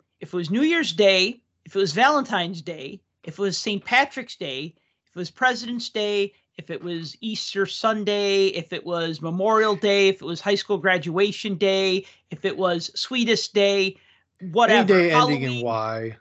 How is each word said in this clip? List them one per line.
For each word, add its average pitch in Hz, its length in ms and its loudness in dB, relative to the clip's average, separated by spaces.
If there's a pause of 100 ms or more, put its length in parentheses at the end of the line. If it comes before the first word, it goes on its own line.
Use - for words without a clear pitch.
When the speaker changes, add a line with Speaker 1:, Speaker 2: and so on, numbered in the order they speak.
(200)
Speaker 1:
If 175 160 -12
it - 20 -2
was 165 140 -4
New 233 100 0
Year's 320 320 2
Day, 196 480 4 (240)
if - 100 -20
it 196 40 2
was 185 140 0
Valentine's 202 680 0
Day, 156 400 -12 (220)
if 170 160 -14
it - 20 -6
was 190 160 -2
Saint 208 260 -6
Patrick's 262 520 0
Day, 147 400 -10 (320)
if - 80 -20
it 170 40 -10
was 175 120 -8
President's 240 580 -2
Day, 208 440 -2 (240)
if 165 120 -16
it 165 140 -10
was 165 380 -8
Easter 214 440 -4
Sunday, 202 800 0
if - 240 -6
it 170 140 -8
was 165 360 -4
Memorial 208 540 2
Day, 202 340 4
if 190 120 -2
it - 40 -12
was 165 140 -8
high 202 140 0
school 196 240 -2
graduation 185 800 0
day, 190 500 0 (240)
if 170 160 -10
it 190 100 -2
was 175 380 -2
Sweetest 233 640 -2
Day, 202 420 2 (540)
whatever, 208 420 4
Speaker 2:
Any 175 160 6
day 160 60 2
ending 147 260 4
in 131 80 -2
Speaker 1:
Halloween, 120 160 -4
Speaker 2:
Y. 113 560 -4